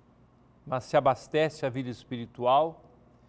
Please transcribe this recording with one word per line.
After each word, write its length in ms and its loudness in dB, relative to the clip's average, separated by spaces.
mas 200 -6
se 120 2
abastece 680 0
a 60 -2
vida 220 -6
espiritual 920 -2